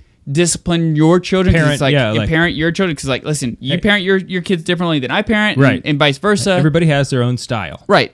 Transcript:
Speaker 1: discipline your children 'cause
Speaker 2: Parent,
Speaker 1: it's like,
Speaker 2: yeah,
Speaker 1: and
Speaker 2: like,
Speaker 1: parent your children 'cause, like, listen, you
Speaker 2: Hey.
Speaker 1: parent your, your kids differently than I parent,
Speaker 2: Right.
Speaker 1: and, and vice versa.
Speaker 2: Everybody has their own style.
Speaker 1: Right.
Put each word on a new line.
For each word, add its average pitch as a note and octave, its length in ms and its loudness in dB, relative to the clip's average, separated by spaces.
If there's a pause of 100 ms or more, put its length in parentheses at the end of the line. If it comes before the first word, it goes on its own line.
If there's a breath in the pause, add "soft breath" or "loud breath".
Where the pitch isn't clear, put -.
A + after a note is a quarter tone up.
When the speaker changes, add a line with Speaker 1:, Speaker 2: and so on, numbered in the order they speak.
(320)
Speaker 1:
discipline E3+ 640 0
your D#3+ 240 4
children F#3 340 0
'cause E3+ 60 2
Speaker 2:
Parent, D3+ 140 0
Speaker 1:
it's C#3 80 -2
like, C#3 120 2
Speaker 2:
yeah, C3 160 2
Speaker 1:
and A2 80 0
Speaker 2:
like, A2 120 -2
Speaker 1:
parent E3 260 0
your D#3+ 160 -2
children F3 240 -2
'cause, C#3 100 -10
like, C3 180 -4
listen, C#3 360 -4
you C3+ 140 -6
Speaker 2:
Hey. F3 60 0
Speaker 1:
parent G#3 240 0
your, F#3+ 140 2
your F3+ 240 -6
kids E3+ 220 -4
differently E3+ 360 -2
than B2+ 120 -4
I F#3 100 0
parent, G#3+ 380 0
Speaker 2:
Right. C3 160 4
Speaker 1:
and, - 100 -8
and C#3+ 140 0
vice D3 180 2
versa. G3+ 360 0
Speaker 2:
Everybody E3 340 2
has C#3 240 0
their B2+ 100 0
own B2 160 0
style. G2+ 500 -8
Speaker 1:
Right. F#3+ 260 2